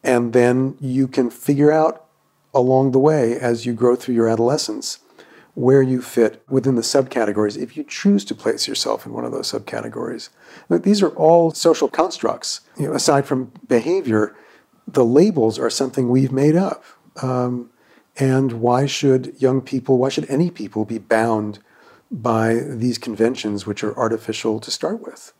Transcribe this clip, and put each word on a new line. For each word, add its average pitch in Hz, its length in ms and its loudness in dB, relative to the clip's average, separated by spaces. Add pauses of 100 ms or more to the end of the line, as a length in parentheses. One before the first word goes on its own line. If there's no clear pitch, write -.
And 120 300 0
then 127 480 2
you 131 260 0
can 127 220 0
figure 147 420 2
out 160 320 0 (500)
along 131 380 4
the 131 80 4
way, 131 400 2
as 120 260 -2
you 123 60 -2
grow 120 240 2
through 123 200 -4
your 113 120 2
adolescence, 113 720 -2 (560)
where 131 280 4
you 131 200 0
fit - 480 0
within 135 260 0
the 117 60 0
subcategories, 107 800 -2
if - 140 -12
you 151 80 -10
choose 196 400 0
to - 100 -8
place - 360 -4
yourself - 360 -4
in 117 60 -14
one 117 140 -8
of 120 80 -8
those - 180 -8
subcategories. 113 800 -10 (400)
But 170 140 0
these 202 180 2
are 165 80 2
all 165 420 4
social - 380 2
constructs. - 720 -4 (160)
You 143 100 -4
know, - 60 -4
aside 139 320 2
from 131 260 -4 (160)
behavior, 120 680 0 (540)
the 143 160 2
labels 123 560 4
are 120 100 0
something 127 380 -2
we've 131 240 2
made 143 240 2
up. 180 300 -2 (360)
Um, 123 480 -4 (480)
and 131 440 0
why 123 240 2
should 131 540 0
young 131 220 2
people, 131 360 0
why 127 100 2
should 151 220 -4
any 165 200 0
people 107 360 -6
be 110 140 -8
bound 110 600 0 (500)
by 113 460 0
these 117 420 -4
conventions 107 680 -4
which 104 160 -8
are 104 140 -6
artificial 110 640 -2
to - 100 -12
start 214 300 -6
with? - 380 -20